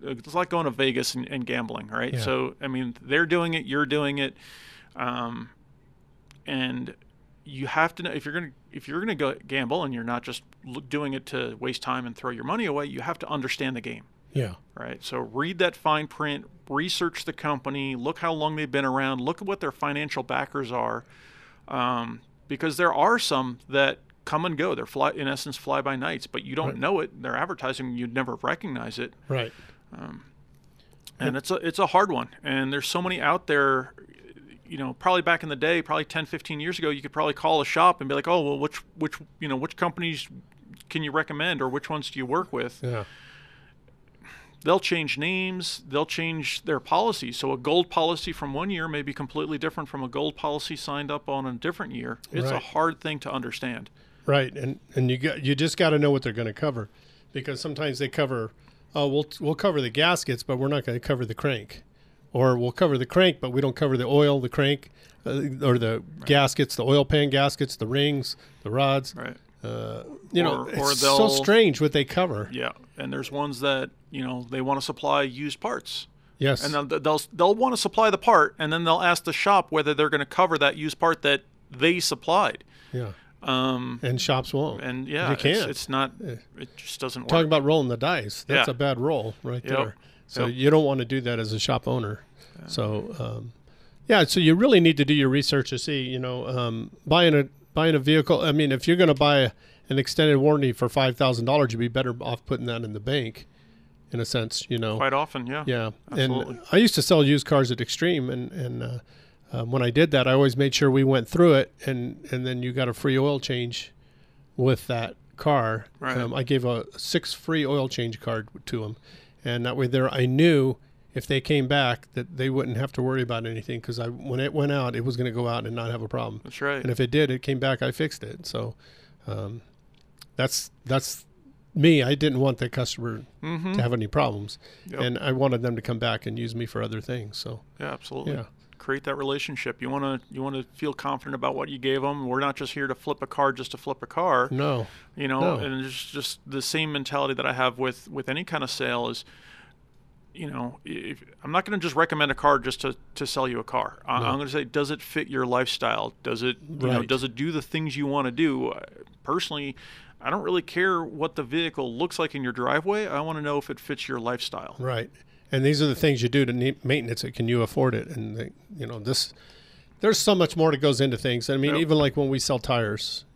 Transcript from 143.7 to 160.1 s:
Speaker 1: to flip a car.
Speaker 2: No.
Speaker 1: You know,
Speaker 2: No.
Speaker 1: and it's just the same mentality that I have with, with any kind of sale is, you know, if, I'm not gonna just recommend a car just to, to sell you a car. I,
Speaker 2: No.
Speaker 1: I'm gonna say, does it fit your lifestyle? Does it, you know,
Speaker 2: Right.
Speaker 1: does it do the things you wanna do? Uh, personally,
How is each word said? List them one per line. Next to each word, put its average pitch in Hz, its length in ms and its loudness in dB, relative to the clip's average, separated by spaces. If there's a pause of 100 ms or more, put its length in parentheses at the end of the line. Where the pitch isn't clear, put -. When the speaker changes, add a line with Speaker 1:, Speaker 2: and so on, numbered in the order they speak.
Speaker 1:
to - 40 -8
flip - 260 -8
a 123 40 -10
car. 139 440 2
Speaker 2:
No. 131 360 0 (300)
Speaker 1:
You 143 100 -4
know, 135 140 0
Speaker 2:
No. 156 160 2
Speaker 1:
and 131 280 -4
it's 131 260 -10
just - 360 -8
the 135 160 -6
same 160 300 -2
mentality 139 420 -2
that 127 100 -4
I 135 100 -2
have 127 240 0
with, 127 300 -6
with 139 200 -8
any 151 160 -6
kind 151 180 -6
of 127 80 -6
sale 120 380 -4
is, 120 160 -8 (1080)
you 160 140 -12
know, 123 360 -10
if, - 380 -10 (200)
I'm 143 80 -10
not 180 140 0
gonna 208 140 -4
just 156 180 -4
recommend 156 340 2
a 135 40 -2
car 143 260 6
just 123 220 -6
to, 131 140 -4 (200)
to 143 100 -4
sell 131 220 -2
you 120 100 -4
a 113 60 -6
car. - 420 -4
I, 123 140 -2
Speaker 2:
No. 120 60 -2
Speaker 1:
I'm 131 120 0
gonna 143 100 -6
say, 143 160 -2
does 143 260 -2
it 151 120 -8
fit - 260 -6
your 131 160 -2
lifestyle? 120 800 0
Does 117 200 -4
it, 123 140 -2 (120)
you 143 180 -4
know, 123 140 2
Speaker 2:
Right. 117 80 -4
Speaker 1:
does 127 160 0
it 123 100 -8
do 143 180 -4
the 156 80 -4
things 156 360 -6
you 143 100 -4
wanna 139 240 0
do? 131 380 0
Uh, - 120 -8 (440)
personally, 143 500 -4 (460)